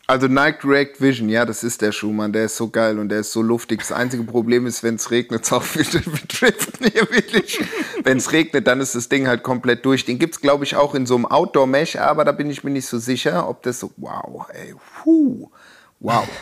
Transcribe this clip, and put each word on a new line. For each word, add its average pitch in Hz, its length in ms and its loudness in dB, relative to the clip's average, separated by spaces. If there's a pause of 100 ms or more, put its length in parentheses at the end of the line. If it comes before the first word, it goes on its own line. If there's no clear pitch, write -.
Also 131 220 4
Nike 139 400 2
React 139 320 2
Vision, 127 300 2
ja, 113 160 4
das 110 180 -6
ist 117 160 -4
der 107 100 2
Schuh, 104 220 -4
Mann. 107 220 -2
Der 110 100 2
ist 107 140 -4
so 117 100 -4
geil 110 300 2
und 104 100 -4
der 104 120 -2
ist 107 120 -6
so 113 80 -2
luftig. 113 380 0
Das - 120 -8
einzige 123 320 -2
Problem 117 440 0
ist, 117 160 -8
wenn's 117 280 -4
regnet, 120 320 -2
<laughs> - 100 -2
auch 123 120 0 (100)
wieder, 156 300 0
wir 156 240 -6
driften - 640 0
hier 220 180 2
wirklich. 233 480 0 (460)
Wenn's 131 260 2
regnet, 151 360 2
dann 127 140 2
ist 135 140 -4
das 120 140 -6
Ding 135 180 2
halt 120 160 0
komplett 123 440 0
durch. 131 180 2
Den 123 140 -4
gibt's, 165 240 -2
glaub 143 200 4
ich, - 140 -4
auch 143 180 2
in 135 120 0
so 123 80 2
einem 120 100 2
Outdoor-Mesh, 143 720 2
aber 147 300 2
da 143 60 2
bin 147 180 -2
ich 139 140 -8
mir 139 60 -4
nicht 135 160 -4
so 123 120 -4
sicher, 131 500 -2
ob - 140 -8
das 123 180 -4
so, - 160 -10
wow, - 560 -12
ey, - 220 -16 (280)
puh. 302 460 4 (560)
Wow, 113 240 2 (140)